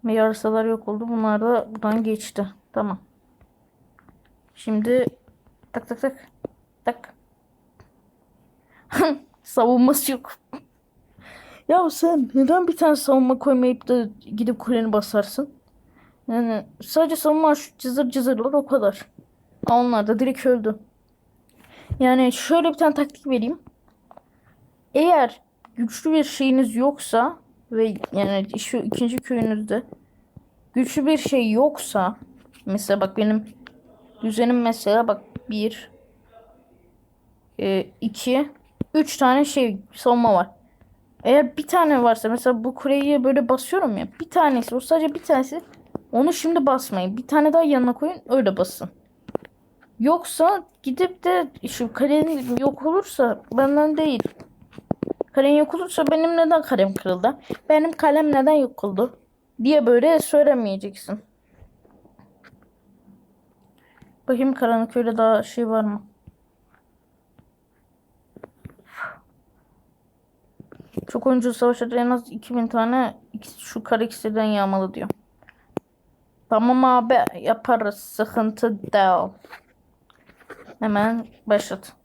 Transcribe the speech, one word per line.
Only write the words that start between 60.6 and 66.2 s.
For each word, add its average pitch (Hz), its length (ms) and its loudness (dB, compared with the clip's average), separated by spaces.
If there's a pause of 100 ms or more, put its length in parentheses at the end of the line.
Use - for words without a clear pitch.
Bakayım 262 260 2
karanlık 233 400 0
köyde 226 240 0
daha 220 260 4
şey 233 240 -4
var 220 160 0
mı? 208 180 -4 (4000)